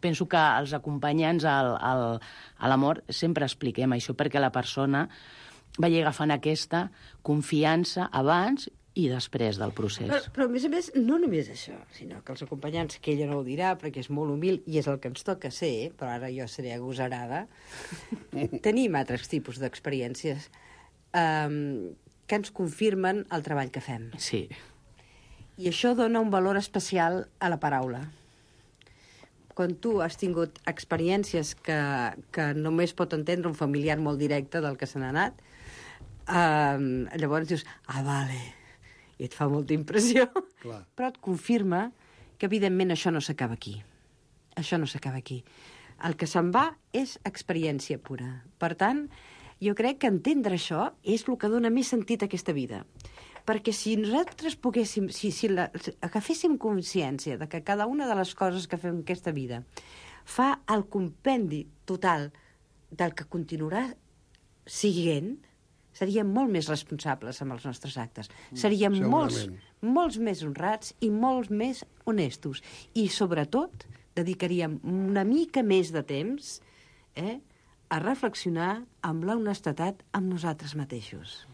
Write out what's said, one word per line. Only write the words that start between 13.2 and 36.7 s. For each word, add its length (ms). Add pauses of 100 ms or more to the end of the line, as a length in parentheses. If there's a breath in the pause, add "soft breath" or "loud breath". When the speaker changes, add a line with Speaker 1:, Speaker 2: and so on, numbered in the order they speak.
Speaker 2:
no 120
ho 60
dirà, 340
perquè 220
és 100
molt 220
humil, 340
i 120
és 100
el 120
que 80
ens 140
toca 280
ser, 420
però 180
ara 220
jo 160
seré 240
agosarada, 760 (540 loud breath)
<laughs> 640
tenim 340
altres 320
tipus 320
d'experiències, 880 (640 loud breath)
ehm, 800 (340)
que 100
ens 140
confirmen 800
el 120
treball 280
que 100
fem. 360
Speaker 1:
Sí. 320 (1080 loud breath)
Speaker 2:
I 100
això 260
dona 260
un 100
valor 260
especial 680 (120)
a 100
la 120
paraula. 500 (1500 soft breath)
Quan 240
tu 240
has 160
tingut 380 (100)
experiències 840
que, 240 (540)
que 220
només 380
pot 240
entendre 320
un 80
familiar 420
molt 220
directe 400
del 160
que 120
se 120
n'ha 140
anat, 240 (880 loud breath)
ehm, 800 (100)